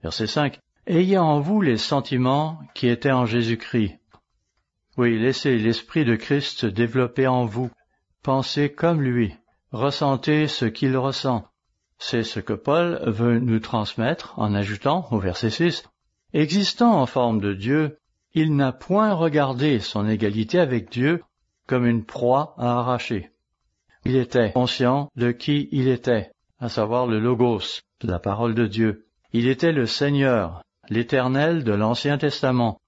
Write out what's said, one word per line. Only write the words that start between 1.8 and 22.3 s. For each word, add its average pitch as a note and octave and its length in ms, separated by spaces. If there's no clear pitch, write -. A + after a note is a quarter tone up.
qui - 140
étaient A#2+ 240
en B2+ 140
Jésus-Christ. A2+ 720
Oui, A#2+ 220
laissez B2+ 380
l'esprit A2+ 480
de A#2 100
Christ C#3+ 440
se A#2+ 80
développer A#2+ 600
en B2+ 180
vous. A#2 240
Pensez C#3+ 480
comme E3 300
lui. A#2+ 320
Ressentez C#3+ 760
ce C3+ 180
qu'il C3 320
ressent. C3 480
C'est A#2 240
ce A2 160
que G#2 140
Paul E3+ 520
veut A#2 340
nous A#2 200
transmettre A2+ 800
en G#2 160
ajoutant G#2+ 580
au A2+ 80
verset F#2 300
six. E3 340
Existant F#3+ 600
en C#3+ 120
forme A#2+ 340
de G2+ 140
Dieu, C#3+ 440
il D#3 220
n'a C#3 160
point G#3 420
regardé C#3+ 680
son G#2 280
égalité A2 520
avec B2+ 320
Dieu C#3+ 300
comme B2 200
une A#2 200
proie C3 520